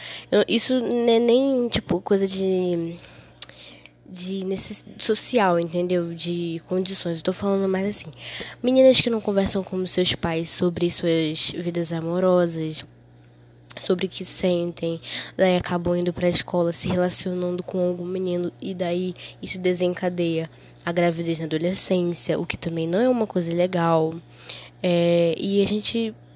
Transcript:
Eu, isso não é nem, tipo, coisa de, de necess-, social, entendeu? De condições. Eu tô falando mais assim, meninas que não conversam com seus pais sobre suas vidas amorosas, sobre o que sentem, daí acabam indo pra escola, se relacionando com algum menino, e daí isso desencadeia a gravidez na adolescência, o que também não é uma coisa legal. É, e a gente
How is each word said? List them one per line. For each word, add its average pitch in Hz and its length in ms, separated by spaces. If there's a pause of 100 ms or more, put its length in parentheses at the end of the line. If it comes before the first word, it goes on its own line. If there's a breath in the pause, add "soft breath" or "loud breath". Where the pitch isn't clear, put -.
(320 loud breath)
Eu, 208 160
isso 226 340
não 233 260
é 226 120
nem, 247 500
tipo, 185 320
coisa 196 240
de, 185 720 (1120 loud breath)
de 185 340
necess-, 190 400 (140)
social, 208 640
entendeu? 170 560
De 170 520
condições. 185 500
Eu 160 80
tô 190 60
falando 196 380
mais 190 180
assim, 202 240 (520 loud breath)
meninas 262 360
que 247 120
não 220 100
conversam 196 420
com 185 220
seus 180 300
pais 165 340
sobre 175 400
suas 160 640
vidas 170 420
amorosas, 170 880 (960)
sobre 185 280
o 185 40
que - 140
sentem, 170 760 (340 loud breath)
daí 185 220
acabam 175 400
indo 175 160
pra 175 160
escola, 175 420
se 170 160
relacionando 180 720
com 180 280
algum 175 160
menino, 180 440 (120)
e 190 120
daí 180 400 (280 loud breath)
isso 185 180
desencadeia 175 880 (360 loud breath)
a 175 80
gravidez 170 460
na 160 60
adolescência, 175 960
o 175 60
que - 100
também 165 320
não 180 140
é 254 80
uma 233 180
coisa 170 260
legal. 170 640 (680 loud breath)
É, 170 560
e 196 240
a 196 60
gente 220 480 (200)